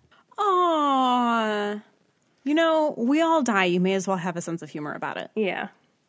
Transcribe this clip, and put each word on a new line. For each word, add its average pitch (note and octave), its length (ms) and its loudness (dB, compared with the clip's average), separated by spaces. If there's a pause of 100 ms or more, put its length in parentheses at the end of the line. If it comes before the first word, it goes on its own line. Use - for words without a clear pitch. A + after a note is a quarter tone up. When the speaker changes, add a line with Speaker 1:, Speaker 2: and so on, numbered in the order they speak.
(380)
Speaker 1:
Aw. B3 1400 0 (640)
You C#4+ 100 -2
know, D#4+ 440 2
we C4+ 240 2
all E4 200 2
die. G3+ 240 2
You F3+ 140 2
may F#3 140 2
as F#3+ 140 -2
well F#3+ 100 0
have E3+ 200 -4
a F3 40 -8
sense E3+ 200 -8
of D3+ 80 -16
humor D3+ 240 -10
about - 240 -8
it. - 160 -10
Speaker 2:
Yeah. G3 360 -4 (400)